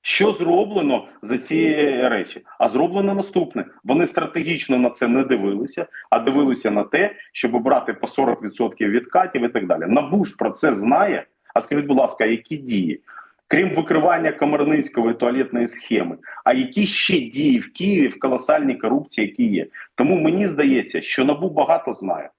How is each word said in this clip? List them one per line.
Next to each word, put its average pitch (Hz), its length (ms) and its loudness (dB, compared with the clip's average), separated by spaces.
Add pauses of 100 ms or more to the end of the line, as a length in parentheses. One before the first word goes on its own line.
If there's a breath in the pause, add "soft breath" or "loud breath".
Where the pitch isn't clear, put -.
Що 208 300 2
зроблено 175 760 0 (140)
за 117 160 -4
ці 156 360 0 (280)
речі? 117 400 -2 (160 loud breath)
А 120 100 2
зроблено 185 460 0
наступне. - 500 -2 (200 loud breath)
Вони 170 220 2
стратегічно 156 720 -2
на 123 120 2
це 120 180 -2
не 131 160 2
дивилися, 104 640 -2 (240 loud breath)
а 113 80 4
дивилися 135 520 2
на 104 140 0
те, 196 300 0 (180 loud breath)
щоб 117 220 -2
обрати - 380 0
по - 140 -6
сорок 123 360 -2
відсотків 104 480 -4
відкатів 123 540 0
і - 40 -2
так 98 180 -4
далі. 82 200 -2
набу 147 380 0
ж - 120 -8
про 110 140 -2
це 147 240 0
знає. 131 520 0 (280 loud breath)
А 117 60 4
скажіть, 147 260 -4
будь 135 120 2
ласка, 120 260 2
які 117 320 -2
дії? 104 440 -2 (500 loud breath)
Крім 160 240 2
викривання 160 580 0
Комарницького 143 800 0
і 113 40 -2
туалетної 123 540 0
схеми, 90 480 -4 (280 loud breath)
а 123 80 4
які 131 340 0
ще - 340 0
дії 123 380 0
в - 140 -6
Києві 175 360 2
в - 100 -8
колосальній 135 560 0
корупції, 117 520 -2
які 120 180 -2
є? 101 220 0 (280 loud breath)
Тому 175 260 2
мені 180 280 2
здається, 139 540 0
що - 220 -2
набу 147 260 0
багато 151 420 0
знає. 87 460 -6